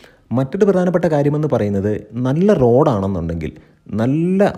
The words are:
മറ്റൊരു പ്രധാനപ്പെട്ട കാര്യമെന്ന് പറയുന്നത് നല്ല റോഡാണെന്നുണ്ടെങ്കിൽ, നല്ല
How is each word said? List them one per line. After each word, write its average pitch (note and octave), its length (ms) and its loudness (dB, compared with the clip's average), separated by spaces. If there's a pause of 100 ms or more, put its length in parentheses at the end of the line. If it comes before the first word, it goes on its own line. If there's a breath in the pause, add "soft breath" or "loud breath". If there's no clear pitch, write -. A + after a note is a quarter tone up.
(380 loud breath)
മറ്റൊരു F#3+ 300 0
പ്രധാനപ്പെട്ട F3+ 460 2
കാര്യമെന്ന് D3 400 0
പറയുന്നത് G#2 360 0 (380)
നല്ല F3 340 2
റോഡാണെന്നുണ്ടെങ്കിൽ, G2 920 0 (500 loud breath)
നല്ല E3 420 0 (140)